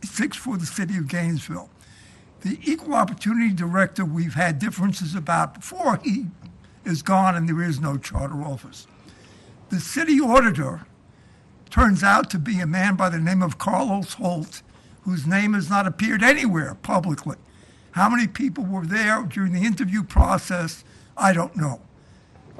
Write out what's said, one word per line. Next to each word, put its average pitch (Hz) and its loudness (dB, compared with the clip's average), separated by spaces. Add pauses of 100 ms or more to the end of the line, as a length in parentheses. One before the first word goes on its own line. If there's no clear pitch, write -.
six 240 -4
for 233 -6
the 170 -4
city 190 -4
of 151 -4
Gainesville. 170 -4 (720)
The 220 -4
equal 311 -4
opportunity 226 0
director 180 0
we've 160 -2
had 165 0
differences 185 -2
about 160 -2
before 330 -2
he 226 -2 (580)
is 165 -4
gone 190 2
and 165 0
there 165 0
is 165 -2
no 143 -2
charter 139 -6
office. - -12 (800)
The 180 -2
city 302 2
auditor 202 4 (840)
turns 196 4
out 202 6
to 180 -2
be 180 0
a 175 0
man 185 2
by 185 2
the 165 -2
name 185 2
of 175 0
Carlos 196 -2
Holt, 175 -4 (400)
whose 175 -2
name 202 2
has 175 -2
not 196 2
appeared 214 0
anywhere 226 2
publicly. 165 -2 (540)
How 196 2
many 240 2
people 269 -4
were 185 -4
there 214 0
during 190 -2
the 180 0
interview 208 0
process? 175 2 (340)
I 190 4
don't 170 -2
know. 151 -2 (800)